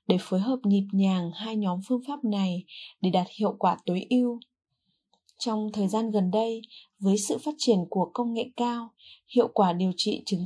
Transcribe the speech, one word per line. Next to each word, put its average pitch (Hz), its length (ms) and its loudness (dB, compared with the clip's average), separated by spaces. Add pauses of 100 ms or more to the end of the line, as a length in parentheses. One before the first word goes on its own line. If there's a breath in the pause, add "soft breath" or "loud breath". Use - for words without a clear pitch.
để 185 140 4
phối 185 180 -2
hợp 254 240 0
nhịp 202 280 2
nhàng 190 440 2
hai 220 200 -8
nhóm 190 320 -2
phương 247 200 -2
pháp 294 160 -8
này 190 420 -2 (360 loud breath)
để 185 80 2
đạt 180 180 2 (120)
hiệu 202 200 0
quả 180 260 2
tối 180 240 -2
ưu. 247 300 0 (1000)
Trong 214 340 -2
thời 202 140 0
gian 220 240 -2
gần 190 200 2
đây, 226 300 0 (380 loud breath)
với 196 180 4
sự - 200 -2
phát 302 200 -6
triển 208 220 4 (100)
của 180 240 -2
công 240 200 -2
nghệ 240 240 -4
cao, 240 320 -4 (460 loud breath)
hiệu 240 180 6
quả 185 200 4
điều 185 240 0
trị - 280 -2
trứng 185 200 -2